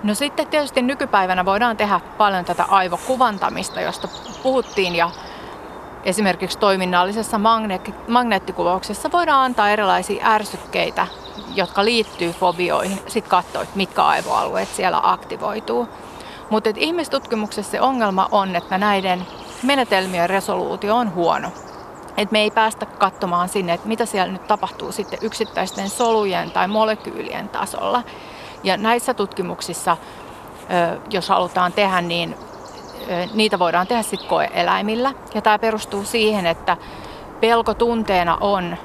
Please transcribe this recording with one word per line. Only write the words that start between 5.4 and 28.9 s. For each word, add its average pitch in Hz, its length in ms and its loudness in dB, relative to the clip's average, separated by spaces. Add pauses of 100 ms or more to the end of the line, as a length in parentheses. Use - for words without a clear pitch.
esimerkiksi 190 540 0
toiminnallisessa 190 800 2
magne-, 208 560 2 (140)
magneettikuvauksessa 208 1040 0
voidaan 311 340 4
antaa 220 240 2
erilaisia 190 560 2
ärsykkeitä, 196 840 0 (480)
jotka 196 300 2
liittyy 214 460 0
fobioihin, 180 760 0
sit - 200 -4
katsoa, - 340 0
että 175 160 -6
mitkä - 280 0
aivoalueet 151 640 2
siellä 180 340 0
aktivoituu. 214 840 -2 (600)
Mut 214 180 2
et 214 100 0
ihmistutkimuksessa 269 960 -2
se - 100 0
ongelma 214 500 2
on, 190 240 2
että 180 220 -2
näiden 190 500 2 (360)
menetelmien 190 680 2
resoluutio 190 680 0
on 233 180 2
huono. 165 380 2 (680)
Et 202 140 0
me 214 80 4
ei 214 120 2
päästä 220 340 2
katsomaan 180 640 0
sinne, 180 240 0
että 175 140 -4
mitä 226 180 0
siellä 190 280 0
nyt - 140 -10
tapahtuu - 440 -2
sitten 190 300 -6
yksittäisten 196 680 -2
solujen 202 600 2
tai 185 160 2
molekyylien 214 840 -2
tasolla. - 540 -2 (600)
Ja 185 140 2
näissä 233 360 2